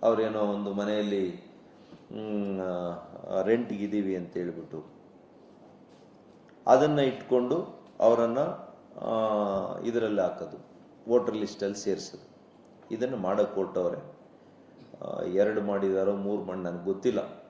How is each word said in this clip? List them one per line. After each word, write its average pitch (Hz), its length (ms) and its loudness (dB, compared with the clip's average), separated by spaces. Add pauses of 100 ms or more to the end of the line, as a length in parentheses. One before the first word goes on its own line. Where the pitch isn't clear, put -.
ಅವ್ರೇನೋ 110 360 4
ಒಂದು 101 340 0
ಮನೆಯಲ್ಲಿ, 101 760 -2 (640)
ಹ್ಮ್, 104 500 -4 (680)
ಆ, 95 120 0
ರೆಂಟ್‌ಗಿದ್ದೀವಿ 101 720 0
ಅಂತ 87 180 -8
ಹೇಳ್ಬಿಟ್ಟು 82 520 -8 (1800)
ಅದನ್ನ 147 320 6
ಇಟ್ಕೊಂಡು 127 880 0 (140)
ಅವರನ್ನ, 117 400 6 (600)
ಆ, 104 840 0
ಇದರಲ್ಲಿ 110 380 0
ಹಾಕೋದು, - 440 -4 (460)
ವೋಟರ್ 120 240 4
ಲಿಸ್ಟಲ್ಲಿ 101 420 -4
ಸೇರಿಸೋದು, - 520 -6 (640)
ಇದನ್ನು 123 260 -4
ಮಾಡಕ್ಕೆ 101 380 0
ಹೊರಟವ್ರೆ. 90 420 0 (1040)
ಆ, - 200 -6
ಎರಡು 104 380 2
ಮಾಡಿದಾರೋ 98 540 2
ಮೂರು 98 280 -2
ಮಾಡಿ 92 160 -6
ನನಗೆ 87 260 -6
ಗೊತ್ತಿಲ್ಲ. 101 540 -2 (100)